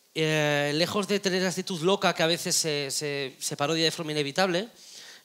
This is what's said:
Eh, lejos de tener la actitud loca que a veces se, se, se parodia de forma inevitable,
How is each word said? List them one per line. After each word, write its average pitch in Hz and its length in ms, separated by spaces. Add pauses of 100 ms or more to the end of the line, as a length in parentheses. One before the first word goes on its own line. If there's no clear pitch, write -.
(140)
Eh, 147 640
lejos 185 320
de 202 120
tener 185 220
la 185 80
actitud 180 320
loca 190 320
que - 80
a 160 60
veces 165 280
se, 147 360
se, 143 480
se - 180
parodia 160 280
de 160 60
forma 156 200
inevitable, 170 580 (560)